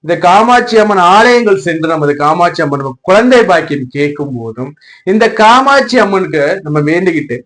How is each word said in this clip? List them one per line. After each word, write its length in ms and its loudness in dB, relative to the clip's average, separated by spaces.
இந்த 140 -2
காமாட்சி 600 2
அம்மன் 280 2
ஆலயங்கள் 520 2
சென்று 300 -4
நம்ம 180 -2
இந்த 100 0
காமாட்சி 460 0
அம்மன் 180 -4
குழந்தை 440 2
பாக்கியம் 460 -2
கேட்கும் 460 -6
போதும், 340 -10
இந்த 280 2
காமாட்சி 680 2
அம்மனுக்கு 640 -2
நம்ம 180 -4
வேண்டிக்கிட்டு 640 -4